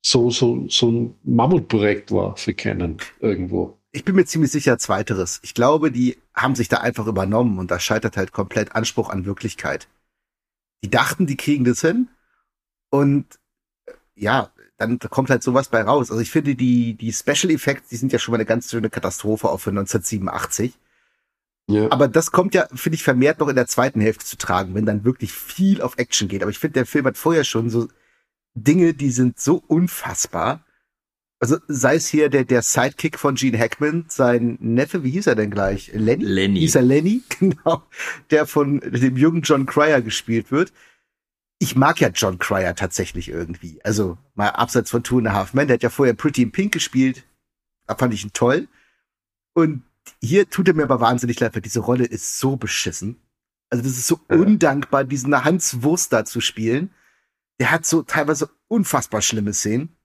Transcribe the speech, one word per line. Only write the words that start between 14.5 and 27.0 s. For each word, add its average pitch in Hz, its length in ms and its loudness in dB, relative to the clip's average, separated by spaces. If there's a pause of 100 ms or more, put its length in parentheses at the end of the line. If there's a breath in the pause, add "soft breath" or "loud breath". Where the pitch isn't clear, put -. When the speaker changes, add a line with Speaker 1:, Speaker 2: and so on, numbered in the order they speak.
Speaker 2:
dann 117 220 -2
kommt - 300 -4
halt 127 140 2
sowas 131 260 0
bei 113 140 2
raus. 127 260 2
Also 113 120 -2
ich - 100 -6
finde, 143 240 0
die, 120 400 2
die 113 180 -8
Special - 400 0
Effects, 139 360 -4
die 123 60 -12
sind 127 160 -2
ja 120 80 0
schon - 140 -4
mal 117 40 0
eine 110 80 0
ganz 117 240 -2
schöne 110 200 -4
Katastrophe - 600 -4
auch - 100 -2
für 104 120 -4
neunzehnhundertsiebenundachtzig. 101 1000 -4 (960)
Speaker 1:
Ja. 107 220 2
Speaker 2:
Aber 135 180 4
das 160 220 0
kommt - 240 2
ja, 180 180 2
finde 160 220 -4
ich, - 80 -8
vermehrt 135 360 2
noch 147 80 0
in 139 80 0
der 123 120 2
zweiten 123 340 0
Hälfte 107 240 0
zu - 120 -12
tragen, 92 360 -2
wenn 107 120 0
dann 104 200 -2
wirklich 120 260 -2
viel - 500 0
auf - 160 -6
Action 117 300 -2
geht. 98 140 -4
Aber 101 100 -2
ich - 80 -10
finde, 156 140 -4
der 127 120 2
Film 143 200 0